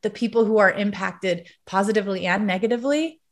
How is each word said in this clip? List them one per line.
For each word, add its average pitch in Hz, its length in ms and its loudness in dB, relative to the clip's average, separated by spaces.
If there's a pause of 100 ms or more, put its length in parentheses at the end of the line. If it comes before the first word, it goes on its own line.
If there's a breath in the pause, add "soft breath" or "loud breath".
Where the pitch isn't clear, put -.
the 214 80 -4
people 226 340 0
who 214 140 2
are 196 120 6
impacted 190 760 -4 (180 loud breath)
positively 196 600 0
and 196 200 0
negatively 240 760 -2 (120)